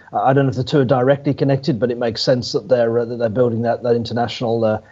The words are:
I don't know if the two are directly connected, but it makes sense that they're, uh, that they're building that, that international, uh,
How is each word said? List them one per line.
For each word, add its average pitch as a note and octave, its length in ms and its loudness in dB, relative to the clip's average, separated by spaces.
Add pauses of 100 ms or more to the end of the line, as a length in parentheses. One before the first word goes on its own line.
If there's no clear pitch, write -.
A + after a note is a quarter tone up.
(120)
I A#2 220 2
don't C#3 140 4
know - 20 0
if G#2+ 60 -2
the B2+ 80 -2
two D3 160 0
are C3+ 60 4
directly C3+ 500 2
connected, C#3 440 0
but A#2+ 120 0
it A#2+ 80 -6
makes A#2 240 -4
sense B2 300 0
that A2 140 -4
they're, A#2 300 2
uh, A#2+ 80 0
that A#2 120 -8
they're A#2 120 0
building A2+ 320 0
that, A2+ 220 -2
that A#2+ 120 2
international, A#2 720 -2
uh, G#2+ 160 0 (100)